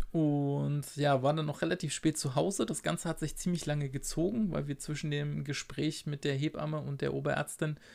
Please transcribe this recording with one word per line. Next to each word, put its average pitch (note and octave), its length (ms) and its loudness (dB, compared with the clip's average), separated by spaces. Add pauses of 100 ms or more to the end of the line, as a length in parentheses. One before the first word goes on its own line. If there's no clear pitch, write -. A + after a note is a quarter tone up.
(140)
und C#3+ 800 2
ja, C#3+ 260 4
waren C#3+ 140 4
dann D#3 100 0
noch D3 160 -4
relativ D#3+ 320 0
spät - 240 2
zu C3+ 180 -2
Hause. F#3 300 2
Das G3 160 -2
Ganze E3 280 0
hat D#3+ 100 -4
sich D3+ 160 -2
ziemlich F3 300 -2
lange D3 240 0
gezogen, F3+ 640 0
weil C#3+ 160 0
wir C#3 100 -4
zwischen D3+ 320 -4
dem D3 320 0
Gespräch C#3+ 600 -2
mit D3 180 -4
der C#3+ 100 2
Hebamme D3+ 460 -2
und C#3 220 -4
der C#3 120 0
Oberärztin, D3 640 0 (180)